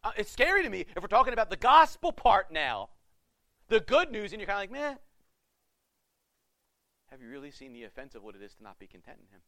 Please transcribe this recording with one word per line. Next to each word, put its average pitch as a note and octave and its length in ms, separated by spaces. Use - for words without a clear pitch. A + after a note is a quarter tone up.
Uh, A3 120
it's G#3+ 160
scary F4+ 300
to D#4+ 60
me F#3 160
if F3+ 60
we're F#3+ 40
talking B3 260
about A3+ 160
the F#3+ 80
gospel D4+ 560
part G3 380
now, B2+ 380
the A3 120
good D4+ 300
news, G#3 220
and G#3+ 80
you're G3+ 60
kinda G3+ 120
like, G3 120
Meh. C#4+ 240
Have C3 100
you A#2+ 80
really C#3 220
seen C3+ 220
the A#2 120
offense C3 300
of A2 80
what G#2 120
it G2 80
is G2+ 120
to - 80
not G#2 160
be G2 80
content - 340
in - 80
him? F#2+ 200